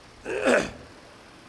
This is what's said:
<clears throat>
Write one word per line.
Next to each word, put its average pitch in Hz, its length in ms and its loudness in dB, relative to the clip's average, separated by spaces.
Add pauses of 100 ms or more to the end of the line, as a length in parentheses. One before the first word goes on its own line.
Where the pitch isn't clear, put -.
(260)
<clears throat> - 340 2 (880)